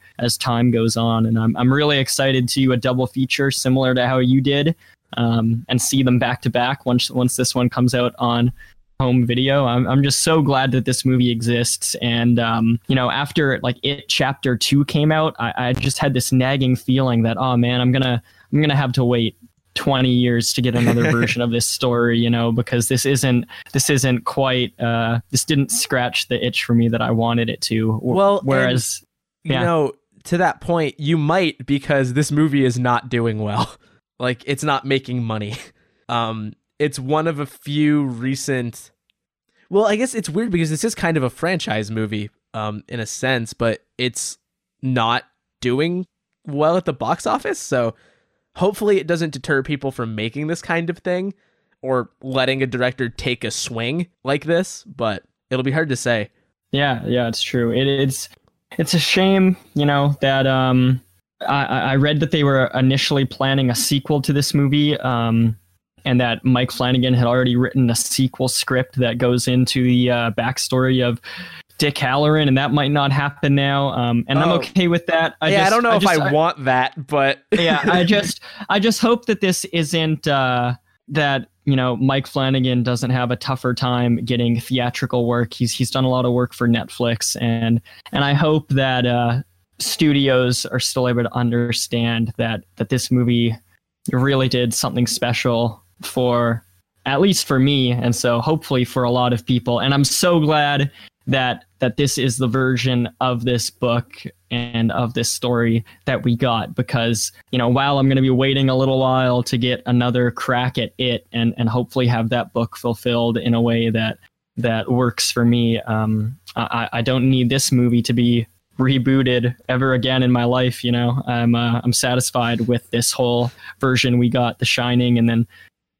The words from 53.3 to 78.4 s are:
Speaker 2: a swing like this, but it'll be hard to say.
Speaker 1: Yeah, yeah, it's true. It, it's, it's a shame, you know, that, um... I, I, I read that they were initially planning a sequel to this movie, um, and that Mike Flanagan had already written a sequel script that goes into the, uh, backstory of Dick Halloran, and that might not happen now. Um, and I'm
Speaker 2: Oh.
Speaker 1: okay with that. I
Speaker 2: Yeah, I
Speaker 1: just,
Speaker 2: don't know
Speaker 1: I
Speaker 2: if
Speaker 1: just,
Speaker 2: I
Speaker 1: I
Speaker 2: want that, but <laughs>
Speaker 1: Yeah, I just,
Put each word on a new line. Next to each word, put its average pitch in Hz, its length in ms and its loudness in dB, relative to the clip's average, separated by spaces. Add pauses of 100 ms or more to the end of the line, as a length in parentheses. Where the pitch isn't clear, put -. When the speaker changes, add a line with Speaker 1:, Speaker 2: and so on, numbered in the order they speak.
Speaker 2:
a 117 80 -4
swing 123 560 -6 (160)
like 143 220 -2
this, 170 380 -2
but 110 400 -6 (260)
it'll 127 140 -2
be 135 80 0
hard 156 180 0
to 131 60 0
say. 113 340 -2 (420)
Speaker 1:
Yeah, 135 340 0
yeah, 120 220 0
it's 113 140 -4
true. 117 300 0
It, 131 160 2
it's, 139 420 -2 (480)
it's - 160 -2
a 170 60 4
shame, 190 560 4 (200)
you 147 100 2
know, 143 360 2
that, 135 240 2
um... 131 560 2 (460)
I, 139 180 0
I, 131 140 -2
I 135 160 0
read 147 240 2
that 151 120 0
they 151 120 2
were 135 300 4
initially 135 520 2
planning 135 440 0
a 120 60 0
sequel 143 480 0
to 143 100 0
this 143 200 -2
movie, 147 460 2
um, 117 580 0 (480)
and 127 140 2
that 117 240 0
Mike 127 280 2
Flanagan 127 420 0
had 123 140 2
already 123 280 2
written 127 340 2
a 113 60 0
sequel - 540 -2
script - 480 -2
that 120 200 0
goes 123 300 0
into 127 360 2
the, 123 280 4
uh, 117 200 0
backstory 127 720 0
of 120 200 -2 (560)
Dick 147 200 -2
Halloran, 147 520 2
and 131 80 4
that 135 160 0
might 147 180 0
not 143 220 2
happen 143 420 0
now. 139 340 0
Um, 120 380 0
and 139 100 0
I'm 160 120 2
Speaker 2:
Oh. 170 60 2
Speaker 1:
okay 175 340 0
with 170 180 0
that. 160 340 0
I 156 100 0
Speaker 2:
Yeah, 196 60 2
I - 40 4
Speaker 1:
just, 196 100 4
Speaker 2:
don't 233 120 2
know 240 80 2
Speaker 1:
I 220 40 4
Speaker 2:
if 190 80 2
Speaker 1:
just, 175 180 4
Speaker 2:
I 143 60 0
Speaker 1:
I 143 60 0
Speaker 2:
want 156 320 0
that, 127 420 0
but 139 380 0
<laughs> - 80 -4
Speaker 1:
Yeah, 160 320 2
I 180 180 2
just, 202 380 0 (280)